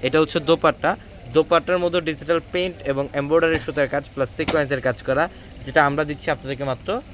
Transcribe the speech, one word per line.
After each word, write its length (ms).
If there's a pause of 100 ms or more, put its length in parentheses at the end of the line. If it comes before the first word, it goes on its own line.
এটা 160
হচ্ছে 160 (100)
দোপাট্টা, 420 (420)
দোপাট্টার 500
মধ্যে 180
ডিজিটাল 380 (120)
প্রিন্ট 260 (140)
এবং 140 (160)
এমব্রয়ডারি 440
সুতার 300
কাজ 80 (120)
প্লাস 220
সিকোয়েন্সের 500
কাজ 100 (120)
করা, 160 (380)
যেটা 260
আমরা 160
দিচ্ছি 260
আপনাদেরকে 340
মাত্র 240 (260)